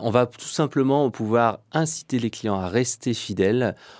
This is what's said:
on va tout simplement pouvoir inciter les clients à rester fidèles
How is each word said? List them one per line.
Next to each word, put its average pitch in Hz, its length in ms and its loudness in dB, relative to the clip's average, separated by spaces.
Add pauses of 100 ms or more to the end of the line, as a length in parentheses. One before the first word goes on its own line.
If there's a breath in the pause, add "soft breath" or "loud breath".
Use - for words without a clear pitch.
on 113 80 0
va 120 160 4
tout - 220 -16
simplement 139 600 2
pouvoir 113 520 0 (100)
inciter 156 480 -2
les 113 120 -2
clients 104 280 -4
à 92 80 -2
rester 120 480 -4
fidèles 101 600 0 (240 loud breath)